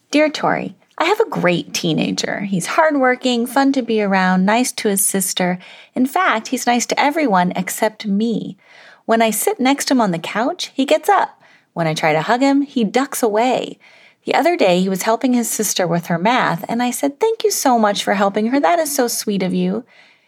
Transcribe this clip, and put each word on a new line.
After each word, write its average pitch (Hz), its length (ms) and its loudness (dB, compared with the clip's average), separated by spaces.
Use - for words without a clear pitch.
"Dear 302 200 2
Tori, - 440 -2
I 311 60 0
have 403 160 2
a 392 100 -2
great 175 420 0
teenager. - 680 -2
He's 196 260 -4
hardworking, 254 800 2
fun 269 280 2
to 269 80 0
be 226 200 0
around, 185 420 2
nice 233 280 2
to - 160 -4
his 202 160 0
sister. 180 560 -2
In 254 120 0
fact, 277 420 0
he's 240 180 -6
nice 240 200 0
to - 120 -2
everyone 247 560 2
except 214 500 -4
me. 214 520 -2
When 226 160 2
I 226 80 4
sit 294 300 -2
next 277 260 0
to - 80 0
him 247 60 4
on 208 100 2
the 165 80 -2
couch, - 560 -6
he 269 100 -2
gets 311 240 2
up. - 320 0
When 170 140 -2
I 156 80 -2
try 160 180 2
to 156 100 2
hug 233 180 0
him, 277 220 4
he 262 200 -2
ducks 240 400 -2
away. 233 560 0
The - 100 -2
other 339 240 2
day, 185 220 4
he 190 100 0
was 185 120 -4
helping 226 300 0
his 240 160 0
sister - 380 -2
with 170 220 -2
her 175 100 0
math, 180 500 0
and 233 140 -4
I 247 80 -2
said, 277 280 -4
'Thank 453 260 0
you 415 60 0
so 247 280 2
much 208 260 0
for 208 80 0
helping 202 360 0
her. 277 120 0
That 330 180 2
is 311 160 -4
so 240 140 0
sweet 202 340 -4
of 180 120 -2
you.' 185 300 -2